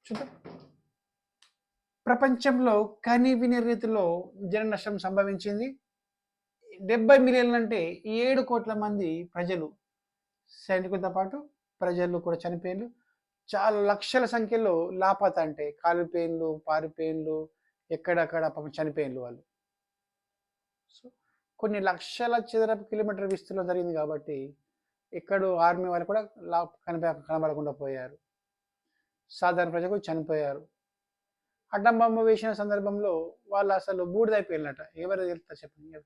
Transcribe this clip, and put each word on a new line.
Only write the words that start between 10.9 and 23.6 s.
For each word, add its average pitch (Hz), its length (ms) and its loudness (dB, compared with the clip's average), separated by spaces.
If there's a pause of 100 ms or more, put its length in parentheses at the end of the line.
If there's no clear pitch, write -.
పాటు 190 400 -4 (300)
ప్రజలు 175 380 0
కూడా 170 200 -2 (100)
చనిపోయారు. 185 420 -6 (680)
చాలా 208 240 2
లక్షల 208 440 2
సంఖ్యలో 214 680 2
లాపత 190 480 2
అంటే 151 320 -2
కాలిపోయిన్లు, 165 1000 -2
పారిపోయిన్లు, 156 800 -4 (420)
ఎక్కడక్కడ 165 560 -2
పాపం 151 260 -8 (100)
చనిపోయిన్లు 147 380 -4
వాళ్ళు. 120 220 -14 (1500)
So, - 200 -20 (480)
కొన్ని 208 220 -2
లక్షల 226 640 -2 (100)
చదరపు 220 300 0
కిలోమీటర్ 202 480 -4
విస్తీర్ణంలో 185 440 -4